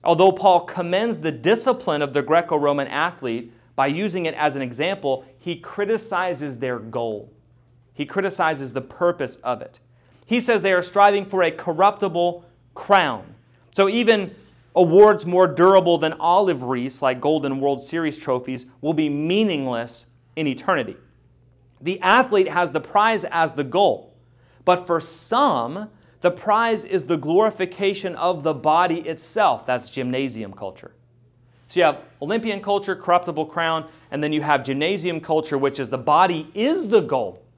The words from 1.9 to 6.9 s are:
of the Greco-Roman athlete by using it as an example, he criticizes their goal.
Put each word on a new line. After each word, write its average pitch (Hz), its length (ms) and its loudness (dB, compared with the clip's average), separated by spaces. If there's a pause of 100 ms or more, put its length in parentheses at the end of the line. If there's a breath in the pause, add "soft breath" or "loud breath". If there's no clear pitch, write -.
of 139 120 -6
the 143 80 2
Greco-Roman 147 640 0
athlete 131 640 -4 (240 loud breath)
by 139 100 2
using 175 400 -4
it 160 80 -4
as 147 220 -2
an 135 60 -6
example, 135 640 -4 (140 loud breath)
he 170 180 -8
criticizes 185 1000 -6
their 123 200 -4
goal. 113 520 -8 (640)